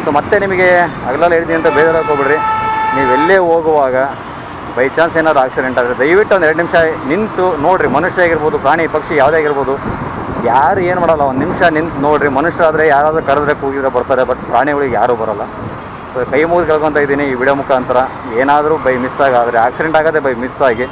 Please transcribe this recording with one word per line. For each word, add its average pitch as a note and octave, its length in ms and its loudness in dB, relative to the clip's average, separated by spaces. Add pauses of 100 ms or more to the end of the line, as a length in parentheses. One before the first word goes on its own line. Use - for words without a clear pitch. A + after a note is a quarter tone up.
So D#3+ 140 -2
ಮತ್ತೆ D3 180 0 (100)
ನಿಮಗೆ F#3 240 2 (380)
ಹಗಲಲ್ಲಿ D#3+ 300 2
ಹೇಳಿದ್ದೀನಿ E3 240 0
ಅಂತ D#3+ 180 2
ಬೇಜಾರಾಗಿ D#3+ 320 2
ಹೋಗ್ಬಿಡ್ರಿ. C#3 260 0 (600)
ನೀವು C3+ 200 0
ಎಲ್ಲೇ F#3+ 220 4 (100)
ಹೋಗುವಾಗ D#3 460 2 (800)
by B2 100 2 (120)
ಚಾನ್ಸ್ E3 220 2
ಏನಾದ್ರು D#3 260 2
ಆಕ್ಸಿಡೆಂಟ್ B2+ 340 -2
ಆದ್ರೆ A#2+ 220 0
ದಯವಿಟ್ಟು F#3 340 2
ಒಂದು F3 120 2
ಎರಡು D#3+ 140 0
ನಿಮಿಷ E3+ 140 -2 (360)
ನಿಂತು F#3 340 -2 (200)
ನೋಡ್ರಿ. E3+ 220 2 (100)
ಮನುಷ್ಯ F3 280 0
ಆಗಿರ್ಬೋದು, D#3 400 0
ಪ್ರಾಣಿ D#3+ 180 2 (100)
ಪಕ್ಷಿ D#3 280 -4
ಯಾವುದೇ D3 180 4
ಆಗಿರ್ಬೋದು, C#3 340 0 (760)
ಯಾರು D3+ 300 2 (100)
ಏನು F3+ 140 -2
ಮಾಡಲ್ಲ, D#3+ 280 2
ಒಂದು C3 120 -2
ನಿಮಿಷ F3+ 180 -2 (160)
ನಿಂತು D#3 280 -4
ನೋಡ್ರಿ. D3 320 2
ಮನುಷ್ಯರಾದ್ರೆ D#3 460 0 (100)
ಯಾರಾದ್ರೂ D#3 360 2
ಕರೆದ್ರೆ D3 320 2
ಕೂಗಿದ್ರೆ C3+ 340 -2
ಬರ್ತಾರೆ, B2+ 340 0
but B2+ 100 -2 (120)
ಪ್ರಾಣಿಗಳಿಗೆ C#3 480 0
ಯಾರೂ B2 220 2
ಬರಲ್ಲ. G#2+ 220 -4 (680)
So C3 80 -6 (140)
ಕೈ C#3 80 2 (100)
ಮುಗಿದು F3 180 2
ಕೇಳ್ಕೊತ D3+ 360 0
ಇದ್ದೀನಿ C#3 260 0
ಈ B2+ 100 -2
ವಿಡಿಯೋ C#3 200 2
ಮುಖಾಂತರ, B2+ 360 0 (440)
ಏನಾದರೂ D3 340 2 (100)
by C3 80 2 (120)
ಮಿಸ್ B2 220 -8
ಆಗಾದ್ರೆ, A#2+ 380 2
ಆಕ್ಸಿಡೆಂಟ್ D#3 360 -2
ಆಗದೆ D#3 260 0
by C3 60 0 (100)
ಮಿಸ್ B2+ 260 -6
ಆಗಿ. A#2+ 220 -2